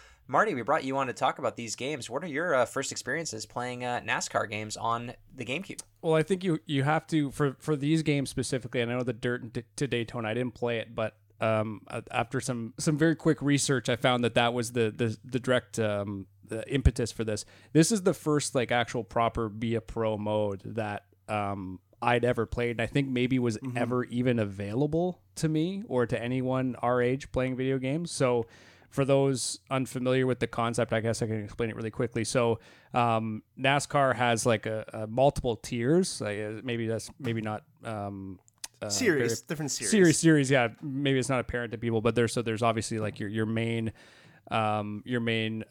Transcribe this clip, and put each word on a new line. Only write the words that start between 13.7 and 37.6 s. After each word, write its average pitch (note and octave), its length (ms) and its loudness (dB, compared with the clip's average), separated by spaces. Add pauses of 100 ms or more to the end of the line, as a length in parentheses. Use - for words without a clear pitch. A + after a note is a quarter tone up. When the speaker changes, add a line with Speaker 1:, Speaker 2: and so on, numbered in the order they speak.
Speaker 2:
I B2 60 2
found B2 300 2
that A#2 100 0
that A#2+ 200 4
was A#2+ 180 -2
the, A#2 180 2
the, G#2+ 340 -2
the B2+ 140 -4
direct, B2 400 0
um, G2+ 480 -2 (180)
the A2 240 -8
impetus B2+ 440 2
for - 100 -6
this. G#2+ 220 -4 (280)
This D#3+ 200 6
is G3+ 100 2
the F#3 120 4
first, D3 420 0
like, A#2+ 160 2
actual A#2+ 320 0
proper A#2 440 0
Be A2+ 280 -2
a G#2+ 40 -2
Pro A2 380 -2
mode G#2 460 0
that, G#2+ 400 -6 (240)
um, G2+ 500 -4 (240)
I'd A#2+ 240 4
ever A#2 180 2
played, A#2+ 280 -2
and A#2 100 -4
I A2 40 0
think C#3 220 0
maybe B2+ 300 2
was A#2+ 180 0
Speaker 3:
Mm-hmm. B2+ 220 -6
Speaker 2:
ever B2 260 0
even B2 340 0
available A#2+ 840 -2 (140)
to D#3+ 120 0
me E3+ 400 -2
or B2 160 2
to A#2 180 -2
anyone B2+ 600 0
our B2 180 2
age B2+ 320 0
playing B2+ 240 0
video C3 220 0
games. D3 320 -2
So B2 340 2 (460)
for C#3 160 0
those C#3 540 2 (100)
unfamiliar C3 560 0
with B2 120 0
the A#2 80 0
concept, A#2 460 -2
I A2+ 80 2
guess A2+ 220 0
I A2+ 40 0
can G#2+ 160 -4
explain A2 280 -4
it A2 40 -8
really A2+ 160 -6
quickly. A#2 320 -2
So, A#2 380 2 (320)
um, A2+ 500 0 (160)
nascar C3+ 560 2
has, A#2 300 2
like, A2+ 220 2
a, A2 260 -4
a A2 140 -8
multiple B2+ 500 2
tiers. C3+ 640 0
Like, G#2 180 -4
uh, G#2+ 240 -6
maybe A#2 240 -2
that's, A2 320 -4
maybe A#2 220 -2
not, G#2+ 240 -4 (180)